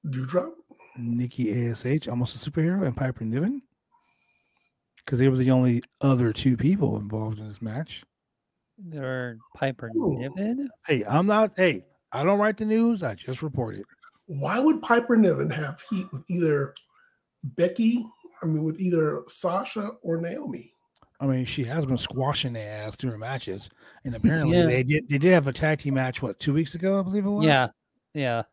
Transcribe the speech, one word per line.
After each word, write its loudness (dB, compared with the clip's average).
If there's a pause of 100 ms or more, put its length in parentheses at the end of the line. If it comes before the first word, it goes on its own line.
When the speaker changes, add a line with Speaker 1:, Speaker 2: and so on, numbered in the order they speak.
Speaker 1:
Doudrop? -2 (460)
Speaker 2:
Nikki -2
A 0
S -8
H, -2
almost -4
a -10
superhero, 0
and -2
Piper -4
Niven? -2 (1400)
'Cause -2
they 6
were 4
the 4
only 4 (180)
other 4
two 2
people 2
involved -6
in -12
this -14
match. -8 (920)
Speaker 3:
Or -6 (180)
Piper -4
Speaker 1:
Ooh. 0
Speaker 3:
Niven? -4 (160)
Speaker 2:
Hey, 0
I'm 2
not, 2
hey, 2 (260)
I -4
don't 2
write 2
the -4
news. 2
I -4
just -8
report -4
it. -12 (420)
Speaker 1:
Why -2
would 4
Piper 4
Niven 4
have -6
heat -4
with -12
either 0 (680)
Becky, 0 (360)
I -8
mean, 0
with -4
either 0
Sasha -4 (100)
or -4
Naomi? -10 (480)
Speaker 2:
I 0
mean, 0
she -4
has -2
been 0
squashing -2
their -10
ass -10
through -4
her -10
matches, -8 (340)
and -6
apparently 4
Speaker 3:
Yeah. 8
Speaker 2:
they 4
did, 0
they 0
did 6
have 6
a -2
tag 0
team -2
match, -2
what, -6
two 0
weeks 0
ago, 0
I -2
believe -2
it 0
was? 2
Speaker 3:
Yeah, 6 (440)
yeah. -2